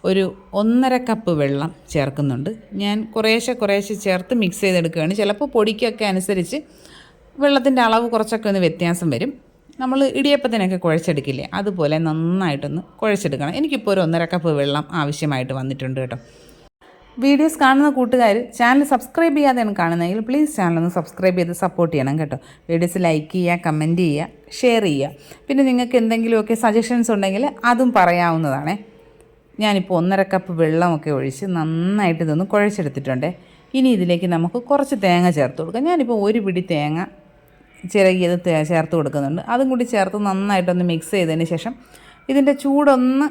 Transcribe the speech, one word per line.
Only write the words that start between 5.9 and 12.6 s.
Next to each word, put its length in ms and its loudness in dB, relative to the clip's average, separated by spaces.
അനുസരിച്ച് 480 -2
വെള്ളത്തിൻ്റെ 440 2
അളവ് 280 2
കുറച്ചൊക്കെ 360 -2
ഒന്ന് 140 0
വ്യത്യാസം 500 0
വരും. 160 -4
നമ്മൾ 160 0
ഇടിയപ്പത്തിനൊക്കെ 640 0
കുഴച്ചെടുക്കില്ലേ, 600 -2
അതുപോലെ 380 -2
നന്നായിട്ടൊന്ന് 760 -2